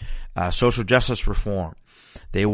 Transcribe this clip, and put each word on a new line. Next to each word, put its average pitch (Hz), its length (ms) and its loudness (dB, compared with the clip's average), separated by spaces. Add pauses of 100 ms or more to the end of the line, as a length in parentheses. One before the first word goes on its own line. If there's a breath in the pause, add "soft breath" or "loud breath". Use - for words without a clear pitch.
(360 loud breath)
uh, 90 140 -2
social 120 340 2
justice 123 420 2
reform. 95 480 -2 (580 soft breath)
They, 95 220 2